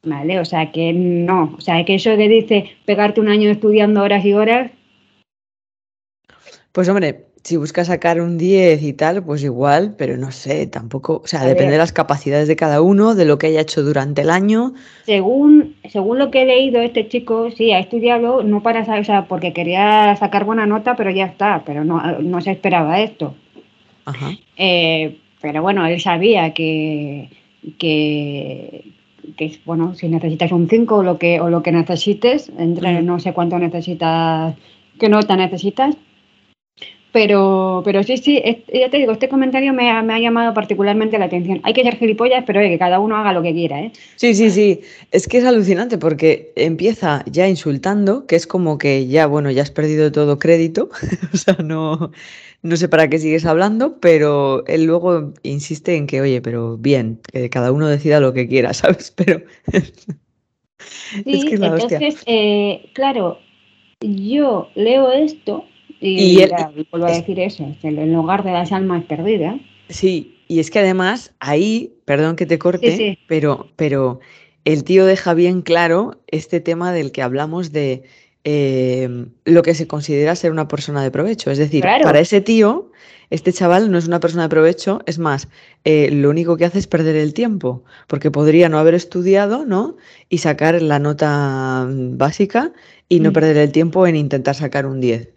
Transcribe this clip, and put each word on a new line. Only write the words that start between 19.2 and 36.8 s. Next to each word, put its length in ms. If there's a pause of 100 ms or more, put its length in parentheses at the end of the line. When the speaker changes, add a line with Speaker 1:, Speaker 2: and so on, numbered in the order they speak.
Speaker 1:
porque 260
quería 640
sacar 280
buena 220
nota, 280
pero 160
ya 160
está, 400
pero 180
no, 360
no 200
se 120
esperaba 480
esto. 340 (720)
Speaker 2:
Ajá. 260 (260)
Speaker 1:
Eh, 600 (220)
pero 220
bueno, 240
él 140
sabía 520
que, 800 (480)
que, 1040 (520)
que, 280
bueno, 300
si 140
necesitas 440
un 160
cinco 280
o 60
lo 160
que, 220
o 80
lo 140
que 100
necesites, 840
entre 400
Speaker 2:
Ujú. 80
Speaker 1:
no 140
sé 120
cuánto 260
necesitas, 960 (440)
qué 100
nota 280
necesitas. 600 (1120)